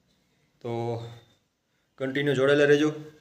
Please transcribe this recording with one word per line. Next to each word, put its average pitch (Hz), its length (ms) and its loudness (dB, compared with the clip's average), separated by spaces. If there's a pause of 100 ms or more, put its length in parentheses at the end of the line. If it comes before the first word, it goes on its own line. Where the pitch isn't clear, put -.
(600)
તો 117 420 -8 (920)
કન્ટિન્યુ 135 380 -2
જોડાયેલા 143 320 4
રહેજો 147 240 4 (320)